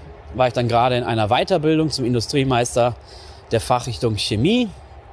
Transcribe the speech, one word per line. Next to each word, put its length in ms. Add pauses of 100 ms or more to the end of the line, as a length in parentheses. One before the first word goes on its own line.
(340)
war 140
ich 60
dann 160
gerade 260
in 80
einer 240
Weiterbildung 640
zum 160
Industriemeister 920 (560)
der 80
Fachrichtung 560
Chemie. 540 (440)